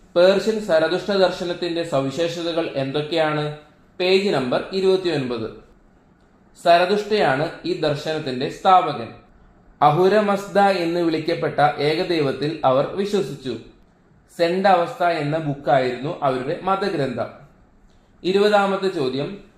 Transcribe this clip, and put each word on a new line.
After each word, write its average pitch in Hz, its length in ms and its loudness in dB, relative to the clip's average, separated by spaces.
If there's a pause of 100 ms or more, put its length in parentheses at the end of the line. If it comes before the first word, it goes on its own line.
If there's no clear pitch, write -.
(160)
പേർഷ്യൻ 196 440 4
സരതുഷ്ട്ര 180 540 0
ദർശനത്തിന്റെ 175 720 0
സവിശേഷതകൾ 165 920 -4
എന്തൊക്കെയാണ്? 151 840 -2 (420)
പേജ് 190 300 2
നമ്പർ 139 340 0 (100)
ഇരുപത്തിയൊൻപത്. 165 760 0 (1120)
സരതുഷ്ട്രയാണ് 180 880 2 (140)
ഈ 160 160 -4
ദർശനത്തിന്റെ 147 680 -4
സ്ഥാപകൻ. 170 580 2 (720)
അഹുരമസ്ദ 196 800 2
എന്ന് 175 400 2
വിളിക്കപ്പെട്ട 156 600 -2 (180)
ഏകദൈവത്തിൽ 151 880 -2
അവർ 131 280 2
വിശ്വസിച്ചു. 147 640 -4 (800)
സെൻഡ് 180 300 0
അവസ്ഥ 175 360 2
എന്ന 160 340 0
ബുക്കായിരുന്നു 139 840 -2
അവരുടെ 135 420 -2
മതഗ്രന്ഥം. 156 800 -4 (800)
ഇരുപതാമത്തെ 196 640 2
ചോദ്യം, 147 500 -4 (200)